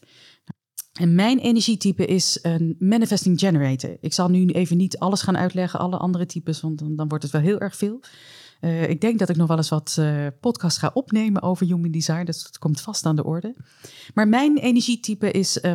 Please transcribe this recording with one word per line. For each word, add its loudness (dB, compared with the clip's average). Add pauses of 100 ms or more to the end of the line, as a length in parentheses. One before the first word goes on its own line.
(920)
En 2
mijn 4
energietype 0
is 0
een 0
manifesting 2
generator. 0
Ik -6
zal 0
nu 4
even 2
niet 0
alles 0
gaan 0
uitleggen, -2
alle -4
andere -2
types, -6
want -4
dan, -6
dan -4
wordt -4
het -6
wel 2
heel 2
erg -6
veel. -4 (600)
Eh, 0
ik -4
denk 2
dat 2
ik 0
nog 4
wel 2
eens 0
wat, -4
eh, 0 (140)
podcasts -2
ga -2
opnemen 0
over 0
human 0
design. -2
Dus -6
dat -20
komt -2
vast -8
aan 2
de 0
orde. -6 (580)
Maar 2
mijn 4
energietype 0
is, 0
eh, 0